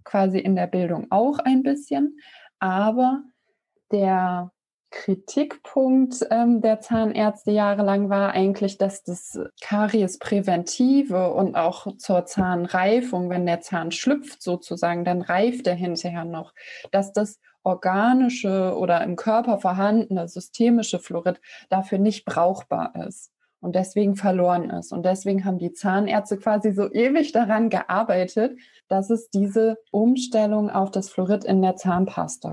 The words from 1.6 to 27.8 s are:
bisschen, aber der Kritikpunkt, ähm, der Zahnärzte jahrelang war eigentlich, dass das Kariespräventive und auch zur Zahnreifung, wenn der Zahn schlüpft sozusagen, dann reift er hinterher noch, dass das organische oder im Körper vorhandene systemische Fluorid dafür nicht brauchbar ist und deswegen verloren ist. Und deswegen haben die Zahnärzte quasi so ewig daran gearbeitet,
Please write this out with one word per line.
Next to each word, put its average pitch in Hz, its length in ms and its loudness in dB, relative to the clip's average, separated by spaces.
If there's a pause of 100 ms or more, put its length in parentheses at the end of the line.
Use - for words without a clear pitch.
bisschen, 285 560 -2 (420)
aber 226 640 2 (640)
der 185 640 0 (380)
Kritikpunkt, 262 1400 0
ähm, 233 300 4
der 220 200 2
Zahnärzte 214 680 0
jahrelang 202 600 2
war 196 220 2
eigentlich, 196 440 0
dass 196 260 -2
das - 360 -12 (240)
Kariespräventive 202 1700 0
und - 240 0
auch - 300 -2 (100)
zur 175 300 0
Zahnreifung, 185 1040 0
wenn 180 160 -2
der 170 160 -2
Zahn 170 280 -6
schlüpft - 520 -4
sozusagen, 175 640 -4
dann 180 160 0
reift 214 440 0
er 180 80 2
hinterher 170 520 -6
noch, 170 260 -12 (380)
dass 196 240 0
das 208 260 -4 (240)
organische 196 1120 0
oder 175 260 2
im 175 140 -2
Körper 226 420 0
vorhandene 190 680 0
systemische 226 720 0
Fluorid 175 420 -4 (300)
dafür 190 280 0
nicht 202 280 0
brauchbar - 680 -2 (160)
ist - 220 -18 (300)
und 180 160 -6
deswegen 196 400 0
verloren 180 520 2
ist. - 240 -10
Und 180 140 -4
deswegen 190 400 0
haben 185 120 -2
die 170 140 -4
Zahnärzte 202 640 -2
quasi 208 360 0
so 196 200 -2
ewig 277 400 2
daran 220 380 2
gearbeitet, 202 880 0 (300)